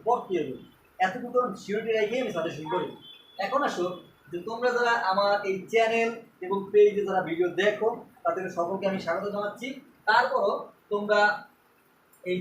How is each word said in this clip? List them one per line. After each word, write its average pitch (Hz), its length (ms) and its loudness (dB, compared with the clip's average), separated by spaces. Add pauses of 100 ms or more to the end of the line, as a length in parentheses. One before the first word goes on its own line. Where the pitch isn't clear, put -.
পড়তেই 226 340 0
হবে। 131 140 -6 (500)
এতটুকু 247 400 -2
আমি 196 180 -6
সিওরিটি 220 360 -2
রেখেই 220 240 0
আমি 208 140 -4
সাজেশন 156 360 -6
করি। 156 140 -2 (580)
এখন 262 140 0 (100)
আসো 175 160 -2 (460)
যে 170 60 -8 (100)
তোমরা 240 300 0
যারা 240 160 4 (180)
আমার 202 220 4 (160)
এই 190 80 -2 (140)
চ্যানেল 226 380 4 (360)
এবং 196 120 -2 (140)
পেজে 208 360 6
যারা 190 220 2
ভিডিও 170 180 2 (140)
দেখো, 208 260 2 (360)
তাদেরকে 175 340 -2
সকলকে 185 340 -2
আমি 190 140 -4
স্বাগত 185 200 -2 (100)
জানাচ্ছি। 208 320 -6 (420)
তারপরও 233 440 4 (380)
তোমরা 208 280 2 (1040)
এই 180 180 -2